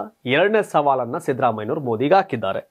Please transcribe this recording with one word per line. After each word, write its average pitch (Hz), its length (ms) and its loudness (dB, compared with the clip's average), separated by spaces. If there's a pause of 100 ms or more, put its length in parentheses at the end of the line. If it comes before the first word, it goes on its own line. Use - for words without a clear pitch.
(260)
ಎರಡನೇ 190 380 2
ಸವಾಲನ್ನ 139 540 0
ಸಿದ್ದರಾಮಯ್ಯನವರು 123 640 -2
ಮೋದಿಗೆ 123 340 0
ಹಾಕಿದ್ದಾರೆ. 113 560 -2